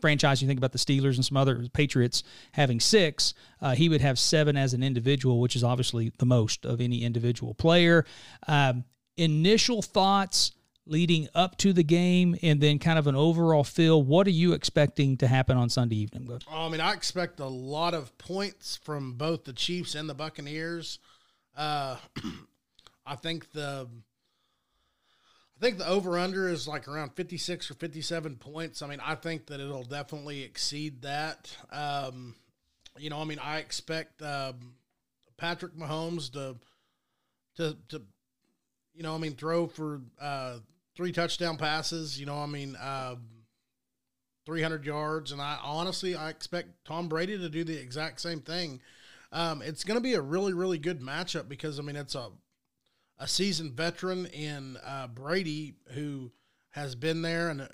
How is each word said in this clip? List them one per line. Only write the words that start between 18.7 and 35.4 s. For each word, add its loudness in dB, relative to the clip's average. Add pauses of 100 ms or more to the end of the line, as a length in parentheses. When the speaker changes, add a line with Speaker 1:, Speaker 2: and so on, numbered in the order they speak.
Speaker 2:
from -6
both -2
the -12
Chiefs -4
and -8
the -10
Buccaneers. -8 (580)
Uh, -4 (180)
<clears throat> -14
I -8
think -8
the, -8 (1700)
I -20
think 0
the -6
over-under 0
is, -4
like, -8
around -8
fifty-six -8
or -14
fifty-seven -8
points. -10
I -10
mean, -10
I -2
think -8
that -12
it'll -10
definitely -10
exceed -8
that. -8 (140)
Um, -8 (640)
you -12
know, -8
I -6
mean, -8
I -6
expect, -10
um, -10 (640)
Patrick -8